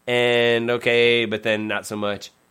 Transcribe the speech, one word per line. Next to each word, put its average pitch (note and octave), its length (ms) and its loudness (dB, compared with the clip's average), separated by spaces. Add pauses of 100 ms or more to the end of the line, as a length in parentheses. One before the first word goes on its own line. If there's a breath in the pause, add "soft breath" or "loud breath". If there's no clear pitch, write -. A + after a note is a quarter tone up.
And A#2+ 640 2
okay, A#2+ 560 2
but G#2+ 160 -4
then G#2+ 260 -2
not G2+ 180 -6
so A2 100 -8
much. G2+ 340 -6 (200)